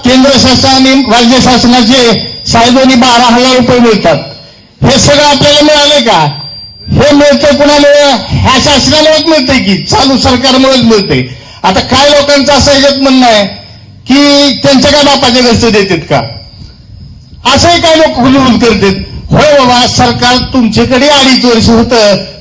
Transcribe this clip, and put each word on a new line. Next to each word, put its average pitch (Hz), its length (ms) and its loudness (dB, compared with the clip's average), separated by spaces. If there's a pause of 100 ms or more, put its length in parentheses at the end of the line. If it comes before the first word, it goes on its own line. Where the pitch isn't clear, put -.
केंद्र 262 280 2
शासन 254 360 0
आणि 269 340 2 (100)
राज्य 240 280 2
शासनाचे 247 880 0 (240)
साहेबांनी 254 420 2
बारा 240 400 2
हजार 254 220 0
रुपये 247 220 0
मिळतात. 196 380 2 (680)
हे 262 140 0
सगळं 285 260 0
आपल्याला 294 360 0
मिळालंय 294 400 0
का? 214 180 0 (720)
हे 294 240 2
मिळतंय 285 460 2
कुणामुळे? 294 440 2 (260)
ह्या 254 360 0
शासनामुळेच 302 600 0
मिळतंय 285 320 0
की, 190 240 -2
चालू 269 360 -2
सरकारमुळेच 262 640 0
मिळतंय. 190 400 0 (400)
आता 185 180 -2
काय 269 280 0
लोकांचं 285 440 0
असं 277 180 0
ह्याच्यात 277 320 0
म्हणणं 262 240 2
आहे 208 200 2 (600)
की 285 460 2 (100)
त्यांच्या 277 280 2
काय 294 120 0
बापाच्या 254 400 0
घरचं 233 280 0
देतात 190 280 -2 (120)
का, 127 120 -2 (1300)
असंही 339 260 0
काय 320 160 2
लोक 311 220 0
हुलहुल 254 400 2
करतात. 196 360 0 (360)
होय 285 280 2
बाबा, 247 280 0
सरकार 247 500 -2
तुमच्याकडे 247 720 -2
अडीच 262 360 0
वर्ष 226 240 0
होतं 226 480 0 (240)